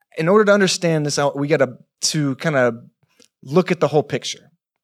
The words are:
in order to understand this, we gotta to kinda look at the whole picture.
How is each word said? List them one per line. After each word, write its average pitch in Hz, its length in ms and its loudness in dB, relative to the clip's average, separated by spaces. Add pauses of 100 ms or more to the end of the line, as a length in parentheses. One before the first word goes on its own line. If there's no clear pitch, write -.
(180)
in 160 100 -2
order 208 180 4
to 202 60 6
understand 170 540 0
this, 143 100 -4 (200)
we 143 100 -4
gotta 135 320 0 (280)
to 143 300 -2
kinda 123 460 0 (640)
look 156 260 0
at 170 80 -2
the 156 80 0
whole 147 160 0
picture. - 480 -8 (340)